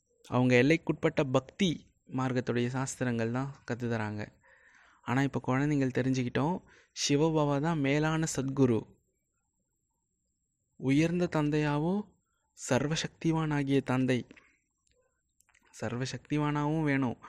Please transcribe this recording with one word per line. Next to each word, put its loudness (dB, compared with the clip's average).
அவங்க 4
எல்லைக்குட்பட்ட 2
பக்தி 0
மார்க்கத்துடைய -2
சாஸ்திரங்கள் -4
தான் -4
கத்து -6
தராங்க. -4
ஆனா 0
இப்ப -2
குழந்தைங்கள் 0
தெரிஞ்சுக்கிட்டோம், -2
சிவபாபா 2
தான் 0
மேலான 2
சத்குரு, 2
உயர்ந்த 2
தந்தையாவோ 0
சர்வசக்திவான் -2
ஆகிய 2
தந்தை. 0
சர்வசக்திவானாவும் -2
வேணும். 0